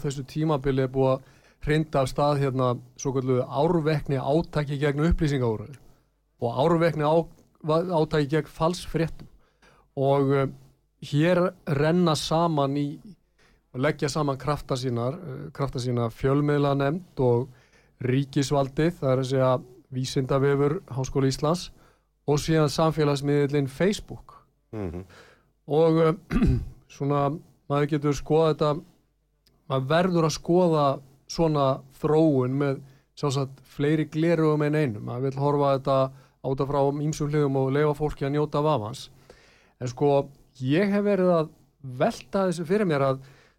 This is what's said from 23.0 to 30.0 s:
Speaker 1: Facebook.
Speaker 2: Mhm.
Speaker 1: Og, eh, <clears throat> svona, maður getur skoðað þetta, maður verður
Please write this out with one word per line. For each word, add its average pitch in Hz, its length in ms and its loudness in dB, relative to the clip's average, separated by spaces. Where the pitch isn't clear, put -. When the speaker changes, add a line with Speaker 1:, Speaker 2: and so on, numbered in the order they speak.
Speaker 1:
Facebook. - 720 -4
Speaker 2:
Mhm. 92 300 -8
Speaker 1:
Og, 160 380 4
eh, 160 100 2
<clears throat> - 400 -8
svona, 143 340 0
maður 143 300 0
getur 143 180 2
skoðað 156 400 2
þetta, 151 180 0
maður 135 160 -2
verður 170 320 2